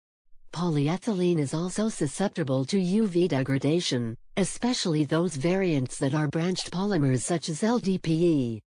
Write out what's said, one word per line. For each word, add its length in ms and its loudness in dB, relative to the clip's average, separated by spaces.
Polyethylene 880 0
is 120 -2
also 360 -2
susceptible 800 -2
to 120 0
U 300 2
V 180 2
degradation, 920 0
especially 680 0
those 300 0
variants 640 0
that 160 0
are 140 0
branched 420 -2
polymers 520 2
such 260 -2
as 160 -4
L 160 2
D 180 0
P 260 0
E. 420 2